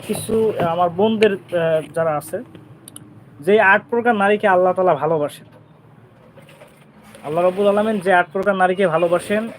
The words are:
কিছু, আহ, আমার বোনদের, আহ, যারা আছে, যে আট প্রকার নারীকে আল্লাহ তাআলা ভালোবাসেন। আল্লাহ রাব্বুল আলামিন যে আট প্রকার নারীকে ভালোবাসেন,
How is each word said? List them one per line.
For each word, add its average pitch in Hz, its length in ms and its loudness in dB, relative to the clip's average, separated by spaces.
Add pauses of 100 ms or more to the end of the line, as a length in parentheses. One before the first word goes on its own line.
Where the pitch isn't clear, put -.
কিছু, 220 520 -2
আহ, 175 80 -2
আমার 175 220 0
বোনদের, 208 440 0
আহ, 165 600 -4
যারা 165 240 -2
আছে, 190 260 -10 (960)
যে 202 220 2
আট 196 280 4
প্রকার 233 260 0
নারীকে 208 320 0
আল্লাহ 185 260 4
তাআলা 185 220 0
ভালোবাসেন। 147 500 -4 (1800)
আল্লাহ 160 200 -2
রাব্বুল 185 240 2
আলামিন 208 320 0
যে 185 140 0
আট 175 180 2
প্রকার 196 240 -2
নারীকে 185 320 2
ভালোবাসেন, 175 720 -2